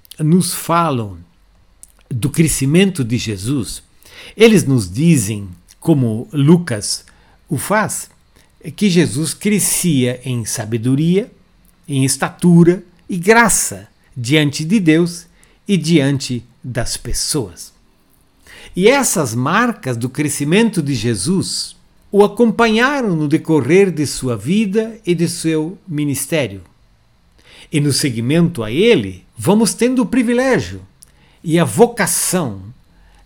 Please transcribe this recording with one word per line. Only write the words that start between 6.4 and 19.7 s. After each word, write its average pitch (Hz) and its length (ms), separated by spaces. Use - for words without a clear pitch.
o 147 80
faz, - 520
que 208 140
Jesus 160 440
crescia 151 920
em 123 220
sabedoria, 131 880
em 135 180
estatura 170 800
e 196 80
graça 180 680
diante 143 480
de 185 160
Deus 170 480
e 202 100
diante 139 680
das 123 340
pessoas. - 760
E 185 120
essas 214 460
marcas 139 640